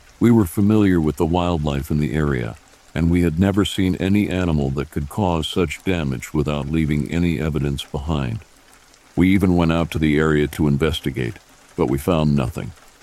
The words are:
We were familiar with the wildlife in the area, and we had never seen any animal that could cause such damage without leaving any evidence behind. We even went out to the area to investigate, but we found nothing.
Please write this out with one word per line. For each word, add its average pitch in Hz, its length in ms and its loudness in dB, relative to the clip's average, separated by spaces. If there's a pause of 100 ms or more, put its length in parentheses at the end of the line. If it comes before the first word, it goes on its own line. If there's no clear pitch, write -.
(180)
We 117 140 4
were 113 140 6
familiar 101 560 4
with 78 160 0
the 87 80 0
wildlife 80 680 0
in 76 80 0
the 69 140 -2
area, 67 420 -2 (400)
and 82 160 0
we 87 120 2
had 80 140 0
never 98 280 2
seen 92 320 -2
any 95 320 0
animal 80 400 0
that 69 220 -6
could 73 180 -6
cause 87 360 -2
such - 380 -4
damage 76 500 -4
without 73 360 -2
leaving 76 420 -2
any 85 260 0
evidence 71 460 -4
behind. 69 560 -6 (720)
We 90 200 4
even 92 240 4
went 82 160 2
out 82 180 -2
to - 80 -6
the 76 180 2
area 76 300 2
to 76 220 -2
investigate, 69 680 -4 (420)
but 78 120 0
we 69 80 0
found 78 380 0
nothing. - 380 -4 (300)